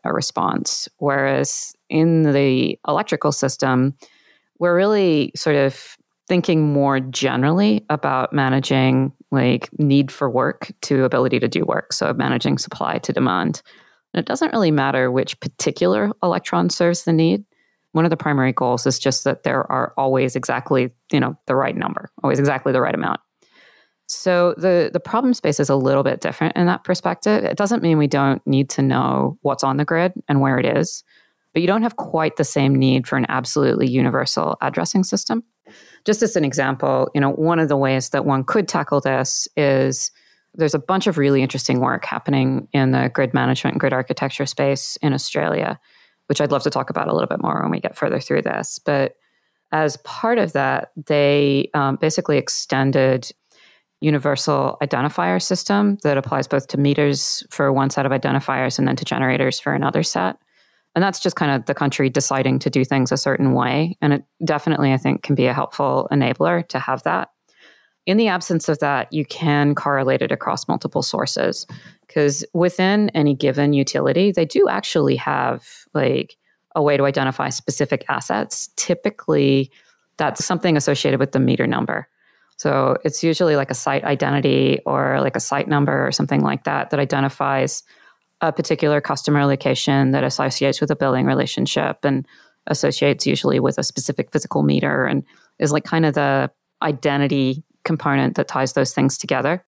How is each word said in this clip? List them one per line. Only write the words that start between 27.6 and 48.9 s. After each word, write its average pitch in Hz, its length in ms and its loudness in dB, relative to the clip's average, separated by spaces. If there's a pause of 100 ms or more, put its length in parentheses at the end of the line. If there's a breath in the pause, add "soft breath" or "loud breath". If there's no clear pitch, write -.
mean 165 140 4
we 147 100 4
don't 139 400 0
need 139 240 2
to - 100 -2
know 135 600 0
what's 139 220 -2
on 135 140 0
the 147 80 0
grid 170 280 0 (160)
and 139 100 2
where 135 180 2
it 127 80 0
is, - 380 -2 (500 soft breath)
but 165 80 0
you 175 60 2
don't 214 160 2
have 226 140 -2
quite 160 400 -2
the 160 60 2
same 139 320 2
need 131 320 2
for 135 100 -2
an 127 120 0
absolutely 131 600 0
universal 131 720 0
addressing 170 420 0
system. 214 400 -4 (600 loud breath)
Just 214 160 0
as 220 140 0
an 165 80 2
example, 135 720 0
you 143 60 2
know, 139 100 2
one 165 280 0
of 156 100 2
the 143 80 2
ways 135 320 0
that 139 160 -2
one 135 180 2
could 202 240 0
tackle 151 320 -2
this 135 560 -2
is 135 560 0 (420 soft breath)
there's 160 220 0
a 151 40 -2
bunch 190 280 0
of 165 100 2
really 139 240 4
interesting 131 380 0
work 127 260 -2
happening 131 680 0
in 131 180 2
the 127 220 2
grid 131 200 0
management 131 420 0
and 143 40 -2
grid 135 140 0
architecture 135 520 -4
space 139 560 -2
in 143 120 2
Australia, - 680 -4 (480 soft breath)
which 147 140 0
I'd 147 100 0
love 139 120 0
to 147 60 -2
talk 127 200 -2
about - 180 -4
a - 60 0
little - 160 0
bit - 120 -4
more - 200 -2
when - 100 -2
we - 80 -2
get - 160 -6
further 147 240 -2
through 143 240 -2
this. - 340 -6
But 139 380 -2 (560)